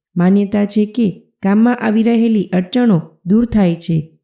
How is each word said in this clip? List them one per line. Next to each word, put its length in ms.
માન્યતા 480
છે 220
કે 460
કામમાં 340
આવી 260
રહેલી 420
અડચણો 560
દૂર 200
થાય 300
છે 500